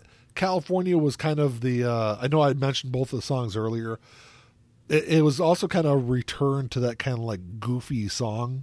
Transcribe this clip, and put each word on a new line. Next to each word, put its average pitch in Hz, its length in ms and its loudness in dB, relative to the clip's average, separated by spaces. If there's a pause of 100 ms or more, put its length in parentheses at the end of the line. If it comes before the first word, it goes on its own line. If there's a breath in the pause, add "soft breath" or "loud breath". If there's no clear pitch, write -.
(340 soft breath)
California 185 640 0
was 151 200 2
kind 151 240 -2
of 131 220 0
the, 123 220 0
uh, 113 360 0
I 127 80 -2
know 156 140 4
I 143 120 4
mentioned 135 380 -2
both 127 200 -2
of 131 60 -4
the - 80 -4
songs 120 300 -4
earlier. 113 420 -4 (880 soft breath)
It, 151 200 2
it 160 140 6
was 147 180 4
also 175 260 4
kind 170 180 2
of 147 80 4
a 139 60 4
return 131 720 0
to 131 100 -2
that 120 200 0
kind 127 180 -2
of, 117 60 -4
like, 101 340 -8
goofy 117 500 -4
song 120 540 -4